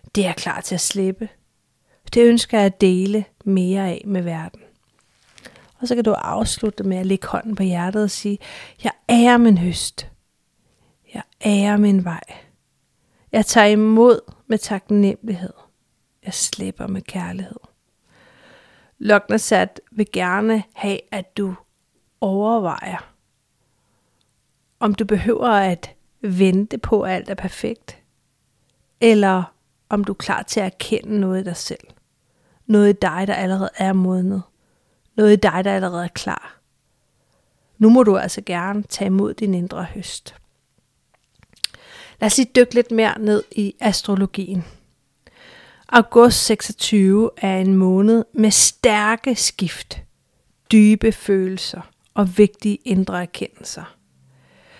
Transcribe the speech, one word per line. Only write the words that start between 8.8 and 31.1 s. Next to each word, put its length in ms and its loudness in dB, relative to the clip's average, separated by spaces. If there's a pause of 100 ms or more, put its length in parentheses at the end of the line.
"Jeg 80 -4 (160)
ærer 280 6
min 220 6
høst. 480 -6 (1080)
Jeg 80 -12 (220)
ærer 320 2
min 280 4
vej. 160 -8 (1120)
Jeg 140 2
tager 200 4
imod 540 4 (260)
med 120 -2
taknemmelighed. 960 -2 (720)
Jeg 100 -10
slipper 520 -8
med 160 -8
kærlighed." 580 -12 (1400)
Lugnosat 840 0 (120)
vil 200 -4
gerne 500 -2 (120)
have, 240 -6 (120)
at 260 -14
du 180 -6 (640)
overvejer, 920 -4 (1700)
om 140 0
du 100 -2
behøver 440 0
at 420 0 (300)
vente 580 0
på, 240 -2
at 100 -6
alt 180 -8
er 40 -10
perfekt, 640 -10 (1000)
eller 540 2 (340)
om 160 -2
du 80 -6
er 40 -10
klar 260 -6
til 180 -6
at 60 -2
erkende 540 -6